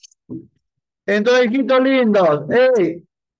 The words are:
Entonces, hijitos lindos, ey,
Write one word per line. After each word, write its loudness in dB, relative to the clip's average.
Entonces, 0
hijitos 0
lindos, 0
ey, 0